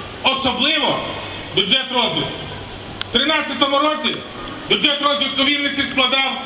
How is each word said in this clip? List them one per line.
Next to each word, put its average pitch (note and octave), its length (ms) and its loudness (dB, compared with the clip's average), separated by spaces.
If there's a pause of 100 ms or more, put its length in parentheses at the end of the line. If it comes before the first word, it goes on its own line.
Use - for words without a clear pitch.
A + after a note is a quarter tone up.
(220)
особливо C4 800 2 (560)
бюджет B3 360 2
розвитку. - 400 0 (800)
В - 20 -4
тринадцятому C#4+ 640 2
році D4+ 380 2 (540)
бюджет C#4+ 320 2
розвитку C#4+ 420 2
Вінниці C#4 460 2
складав C4 560 2